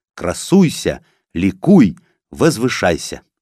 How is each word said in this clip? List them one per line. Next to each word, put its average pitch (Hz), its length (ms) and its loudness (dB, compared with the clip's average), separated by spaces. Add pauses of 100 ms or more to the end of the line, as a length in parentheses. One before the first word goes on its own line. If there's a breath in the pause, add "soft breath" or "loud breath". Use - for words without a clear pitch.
(140)
Красуйся, 90 880 -2 (300)
ликуй, 98 640 2 (320 soft breath)
возвышайся!» 113 920 -2 (200)